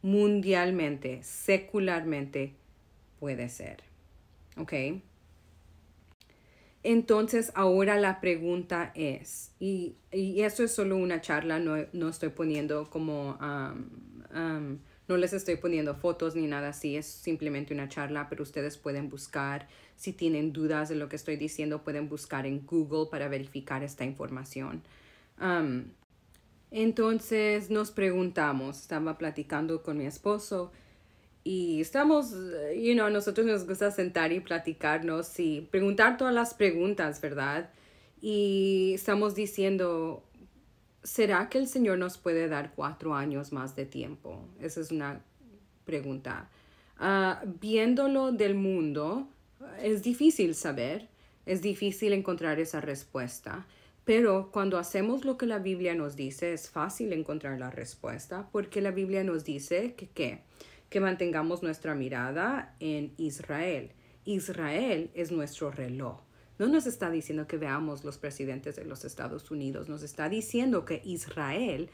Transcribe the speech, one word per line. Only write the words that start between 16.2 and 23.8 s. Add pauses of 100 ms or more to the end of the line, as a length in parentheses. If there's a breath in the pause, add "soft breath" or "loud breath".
ni
nada
así,
es
simplemente
una
charla,
pero
ustedes
pueden
buscar, (280 loud breath)
si
tienen
dudas
de
lo
que
estoy
diciendo,
pueden
buscar
en
Google
para
verificar